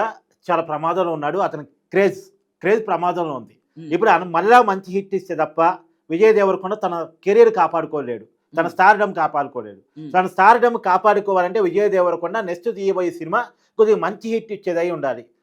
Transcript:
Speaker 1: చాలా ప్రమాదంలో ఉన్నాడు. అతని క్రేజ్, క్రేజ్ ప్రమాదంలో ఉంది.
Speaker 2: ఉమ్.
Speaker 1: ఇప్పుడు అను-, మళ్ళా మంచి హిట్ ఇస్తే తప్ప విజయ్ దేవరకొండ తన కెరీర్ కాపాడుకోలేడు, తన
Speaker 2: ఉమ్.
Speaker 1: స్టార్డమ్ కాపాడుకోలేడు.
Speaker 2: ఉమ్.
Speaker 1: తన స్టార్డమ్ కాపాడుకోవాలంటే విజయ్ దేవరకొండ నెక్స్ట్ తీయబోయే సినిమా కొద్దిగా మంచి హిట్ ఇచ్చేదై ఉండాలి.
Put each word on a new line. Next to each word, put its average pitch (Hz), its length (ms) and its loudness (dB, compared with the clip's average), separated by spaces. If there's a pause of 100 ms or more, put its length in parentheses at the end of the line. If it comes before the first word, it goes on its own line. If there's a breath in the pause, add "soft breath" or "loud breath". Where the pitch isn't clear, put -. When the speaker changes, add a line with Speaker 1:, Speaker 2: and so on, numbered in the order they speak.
(520)
Speaker 1:
చాలా 165 100 0
ప్రమాదంలో 165 520 -4
ఉన్నాడు. 151 240 -6
అతని 160 260 -4
క్రేజ్, - 560 -4 (420)
క్రేజ్ 214 260 0
ప్రమాదంలో 175 480 -2
ఉంది. 113 220 -16 (200)
Speaker 2:
ఉమ్. 160 160 -8
Speaker 1:
ఇప్పుడు 208 160 2
అను-, 175 220 2
మళ్ళా 208 300 6
మంచి 190 300 -4
హిట్ 196 240 -4
ఇస్తే 175 200 -8
తప్ప 151 260 -2 (480)
విజయ్ 208 240 4
దేవరకొండ 190 400 0
తన 175 340 -6 (160)
కెరీర్ 220 300 6
కాపాడుకోలేడు, 151 720 -4 (320)
తన 165 60 0
Speaker 2:
ఉమ్. 175 60 -4
Speaker 1:
స్టార్డమ్ 196 460 2
కాపాడుకోలేడు. 139 840 -6
Speaker 2:
ఉమ్. 147 120 -14
Speaker 1:
తన 185 140 2
స్టార్డమ్ 226 500 4
కాపాడుకోవాలంటే 190 840 0
విజయ్ 190 320 0
దేవరకొండ 175 460 0
నెక్స్ట్ 185 380 -6
తీయబోయే 185 360 -2
సినిమా 165 340 -4 (320)
కొద్దిగా 214 200 4
మంచి 202 320 -6
హిట్ 226 220 -6
ఇచ్చేదై 175 380 -4
ఉండాలి. 139 360 -6 (180)